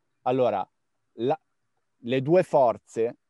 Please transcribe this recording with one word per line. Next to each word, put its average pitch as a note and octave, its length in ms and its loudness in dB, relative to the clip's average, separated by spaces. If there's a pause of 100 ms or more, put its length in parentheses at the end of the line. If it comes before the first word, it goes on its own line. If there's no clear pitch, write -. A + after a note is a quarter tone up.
(220)
Allora, A#2+ 460 -2 (500)
la, C3 220 -4 (640)
le B2+ 180 -2
due E3 220 2
forze A#2 760 -2 (120)